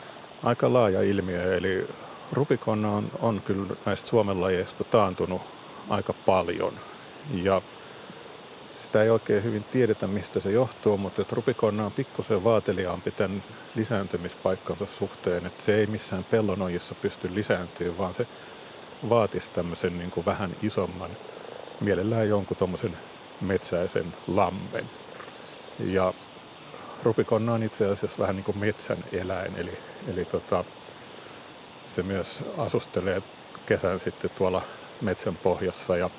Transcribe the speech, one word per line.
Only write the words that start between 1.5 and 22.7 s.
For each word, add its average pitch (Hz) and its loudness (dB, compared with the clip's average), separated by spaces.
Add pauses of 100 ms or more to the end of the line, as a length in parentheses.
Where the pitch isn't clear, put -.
eli 92 2 (440)
rupikonna 110 2
on, 104 2 (100)
on 110 2
kyllä 98 0 (120)
näistä 101 -2
Suomen 101 4
lajeista 92 2
taantunut 92 4 (460)
aika 98 0 (140)
paljon. 90 4 (600)
Ja 95 4 (1120)
sitä - 2
ei 110 6
oikein 107 4
hyvin 107 -2
tiedetä, 113 2
mistä 98 -2
se 98 0
johtuu, 110 4
mutta 98 0
et - -8
rupikonna 110 2
on 101 -2
pikkusen - 0
vaateliaampi 95 2
tän 98 0 (320)
lisääntymispaikkansa 95 -2
suhteen, 90 -2
että - -12
se 104 4
ei 107 6
missään 104 -4
pellonojissa 95 2
pysty 90 -4
lisääntyä, 90 0
vaan 92 -2
se 120 0 (840)
vaatisi 107 2
tämmösen 87 -2
niinku 87 -4
vähän 95 0 (120)
isomman, 90 -2 (680)
mielellään 104 2
jonkun 101 0
tommosen 90 -2 (420)